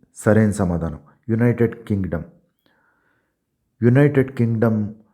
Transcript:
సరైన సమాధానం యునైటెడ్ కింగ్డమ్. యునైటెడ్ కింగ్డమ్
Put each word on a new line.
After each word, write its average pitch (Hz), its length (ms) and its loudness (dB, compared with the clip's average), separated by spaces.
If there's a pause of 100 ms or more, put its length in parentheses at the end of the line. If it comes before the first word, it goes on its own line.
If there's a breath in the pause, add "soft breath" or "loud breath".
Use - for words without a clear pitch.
(240)
సరైన 107 380 2
సమాధానం 82 380 -4 (320 soft breath)
యునైటెడ్ 117 440 0 (120)
కింగ్డమ్. 92 400 -4 (1600)
యునైటెడ్ 135 540 2
కింగ్డమ్ 113 420 0 (320)